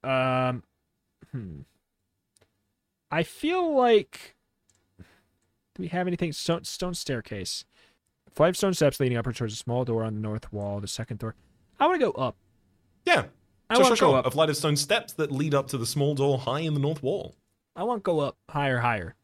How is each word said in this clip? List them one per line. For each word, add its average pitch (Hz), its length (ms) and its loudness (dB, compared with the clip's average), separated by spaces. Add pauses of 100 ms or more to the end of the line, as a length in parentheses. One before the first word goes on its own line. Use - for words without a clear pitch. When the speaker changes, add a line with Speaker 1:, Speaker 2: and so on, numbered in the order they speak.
Speaker 1:
Um, 127 600 0 (680)
hmm. 90 300 -10 (1500)
I 160 120 2
feel 330 520 -2
like 240 600 4 (1400)
we 180 80 -6
have 180 200 -2
anything? 175 260 -2
Stone, - 320 -2
stone - 280 -6
staircase. 110 720 -8 (680)
Flight 156 180 6
of 180 80 -4
stone 196 160 2
steps 147 260 4
leading 123 180 2
upward 117 180 -4
towards 110 180 -4
a 110 40 -10
small 123 280 -2
door 113 180 -2
on 110 120 -4
the 107 60 -6
north 107 320 -6
wall, 101 260 -4
the 101 80 -8
second 113 320 -8
door. 110 160 -8 (440)
I 277 80 4
wanna 359 120 2
go 226 120 2
up. 127 240 -4 (720)
Speaker 2:
Yeah. 185 200 4 (440)
Speaker 1:
I 220 60 2
Speaker 2:
Sure, 254 80 8
Speaker 1:
wanna 247 120 6
Speaker 2:
sure, - 120 4
Speaker 1:
go 147 40 6
Speaker 2:
sure. 131 80 6
Speaker 1:
up. 123 80 0
Speaker 2:
A 127 40 0
flight 151 180 4
of 147 80 0
stone 151 180 0
steps - 380 -2
that 147 180 -2
lead 143 240 -2
up 135 140 2
to 139 80 -6
the 117 80 -2
small 143 300 0
door 139 240 2
high 123 220 -2
in 160 120 -2
the 143 60 0
north 143 220 -2
wall. 101 340 -4 (400)
Speaker 1:
I 175 80 -6
wanna 226 180 -2
go 170 180 2
up 139 180 -2 (120)
higher, 139 300 0
higher. 113 440 -2